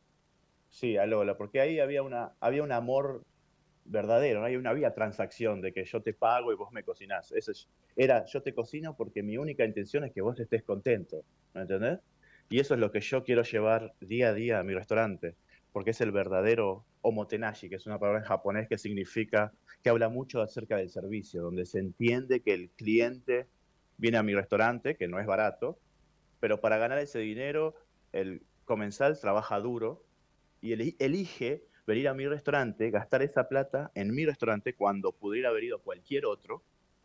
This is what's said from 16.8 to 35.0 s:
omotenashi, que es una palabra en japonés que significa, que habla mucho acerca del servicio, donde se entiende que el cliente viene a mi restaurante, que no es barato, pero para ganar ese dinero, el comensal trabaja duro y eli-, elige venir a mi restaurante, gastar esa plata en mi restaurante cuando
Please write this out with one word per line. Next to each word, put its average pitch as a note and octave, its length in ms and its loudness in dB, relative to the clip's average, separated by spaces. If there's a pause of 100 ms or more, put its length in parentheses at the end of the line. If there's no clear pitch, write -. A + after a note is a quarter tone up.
omotenashi, G#2+ 680 -2
que F#2+ 80 -8
es F#2+ 100 -18
una G#2+ 120 -6
palabra G#2 220 2
en G#2+ 60 -8
japonés G#2 420 0
que G#2+ 100 0
significa, G#2 760 0 (300)
que B2 80 4
habla A#2 180 4
mucho B2 340 -4
acerca G#2+ 340 -4
del F#2+ 140 -2
servicio, F#2+ 520 -8
donde F2+ 240 -4
se - 120 -6
entiende A#2+ 600 0
que G#2 140 2
el F2+ 160 -6
cliente B2 760 0 (500)
viene A2+ 220 2
a G#2+ 40 4
mi G#2 120 0
restaurante, A2 600 2
que F2 120 -4
no F2 100 -4
es G#2+ 80 -4
barato, G#2+ 520 0 (600)
pero G#2+ 200 2
para A2 160 4
ganar A#2+ 220 0
ese C#3+ 220 -4
dinero, C#3+ 540 -2 (380)
el F#2+ 300 -4 (220)
comensal A2+ 540 0
trabaja G#2 400 0
duro A#2 460 -4 (560)
y A2+ 120 -4
eli-, A2+ 260 -2
elige C#3+ 640 -2 (240)
venir B2 220 2
a C3+ 60 0
mi C3+ 120 -4
restaurante, C#3 640 0
gastar G#2+ 320 2
esa C#3 260 2
plata C3+ 460 -2
en G2+ 200 -2
mi D#3 120 0
restaurante A#2 480 0
cuando G2 380 0